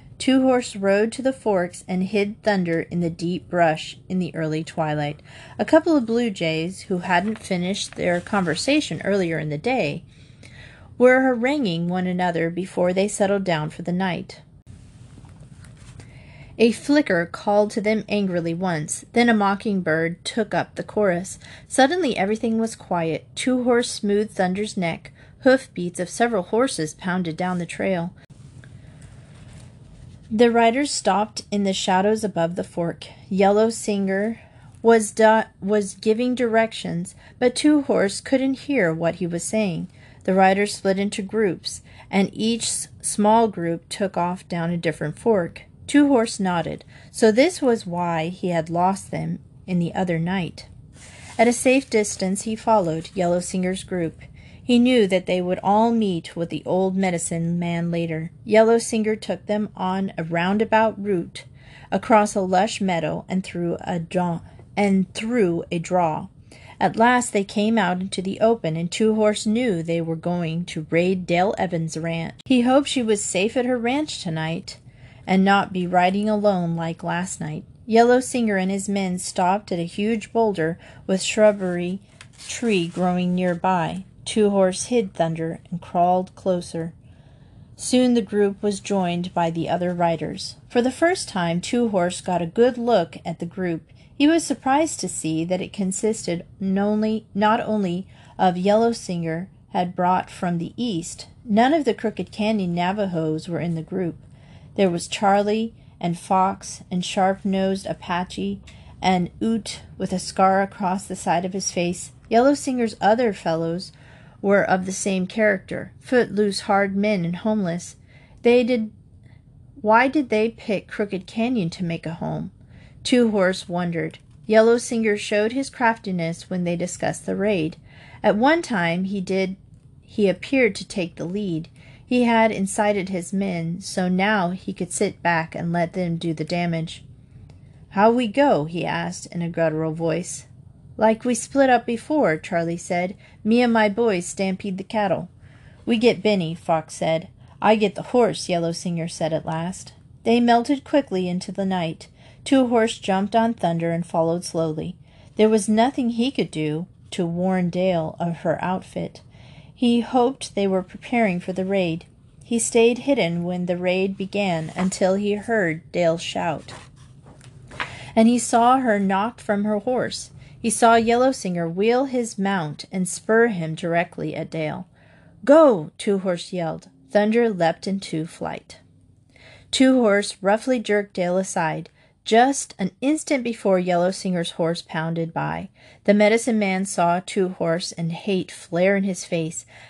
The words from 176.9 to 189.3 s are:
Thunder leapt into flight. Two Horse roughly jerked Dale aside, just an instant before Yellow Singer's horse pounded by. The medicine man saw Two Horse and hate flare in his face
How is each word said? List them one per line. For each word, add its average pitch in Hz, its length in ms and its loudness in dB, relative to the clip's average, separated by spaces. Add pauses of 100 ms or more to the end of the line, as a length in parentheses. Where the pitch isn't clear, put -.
Thunder 220 380 4
leapt 170 380 0
into 190 380 -4
flight. - 520 -12 (920)
Two 262 280 6
Horse 202 420 2
roughly 226 380 2
jerked 208 340 -2
Dale 180 240 0
aside, 165 520 -4 (340)
just 247 560 2
an 185 120 -4 (100)
instant 277 420 -2
before 220 340 0
Yellow 180 320 2
Singer's 180 420 -4
horse 170 300 -2
pounded 165 520 -4
by. 160 360 -6 (360)
The 208 80 6
medicine 220 440 4
man 190 280 0
saw 175 340 2
Two 185 300 -2
Horse 170 420 -2
and 165 200 -4
hate 185 400 -4
flare 185 440 0
in 196 80 0
his 190 220 -4
face 165 400 -6 (240)